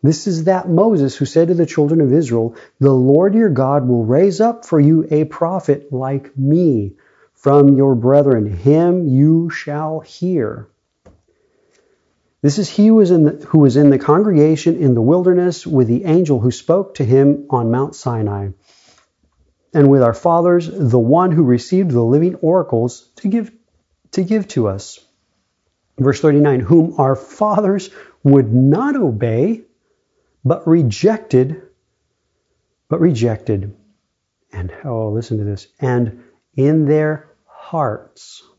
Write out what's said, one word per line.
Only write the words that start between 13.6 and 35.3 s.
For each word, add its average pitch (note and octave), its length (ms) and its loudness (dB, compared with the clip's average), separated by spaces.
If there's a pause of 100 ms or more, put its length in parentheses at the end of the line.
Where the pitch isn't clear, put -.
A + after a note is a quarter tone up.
in C#3+ 140 4
the C3+ 100 2
congregation D#3+ 800 0
in C#3 160 0
the A#2 80 0
wilderness F3+ 680 0
with C3 220 0
the C3 160 -2
angel D#3 340 0
who A#2+ 120 0
spoke F#3+ 440 -4
to - 80 -4
him C#3 460 2
on A#2 200 -2
Mount C3+ 260 -4
Sinai, G2+ 560 -8 (1200)
and C#3+ 160 4
with C#3 120 4
our A#2 120 2
fathers, E3+ 580 0
the C3+ 260 0
one D#3+ 360 2
who D#3+ 100 2
received D3+ 480 0
the A#2+ 100 0
living D3+ 340 0
oracles D#3 840 -4
to - 100 -8
give, G#3+ 240 -4 (600)
to F#3+ 120 -4
give G3+ 260 -4
to A2+ 200 -2
us. - 360 -14 (920)
Verse C3+ 240 0
thirty-nine, D3 400 2
"Whom D#3+ 360 2
our C3+ 200 0
fathers G#3 720 -2 (340)
would C#3 300 4
not D#3+ 420 2
obey, B2+ 680 -4 (800)
but E3 200 -2
rejected," D#3 960 0 (1300)
but E3 140 -2
rejected. A2 760 -2 (760)
And, F#2 180 -10 (140)
oh, A2+ 240 -6
listen A2 300 -6